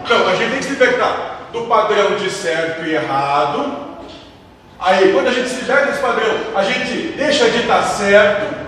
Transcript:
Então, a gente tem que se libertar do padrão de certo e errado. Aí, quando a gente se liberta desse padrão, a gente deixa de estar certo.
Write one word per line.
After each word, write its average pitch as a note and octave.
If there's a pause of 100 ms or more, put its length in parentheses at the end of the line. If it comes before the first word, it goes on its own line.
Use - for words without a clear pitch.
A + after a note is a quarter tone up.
Então, -
a F3+
gente A#3
tem C4+
que C4+
se C#4
libertar -
do A#3
padrão G#3
de F#3
certo D#3+
e D#3
errado. C#3+ (920)
Aí, F#3+
quando B3+
a -
gente B3
se -
liberta C4+
desse -
padrão, A3 (200)
a G3
gente -
deixa D4
de A#3+
estar A3+
certo. - (140)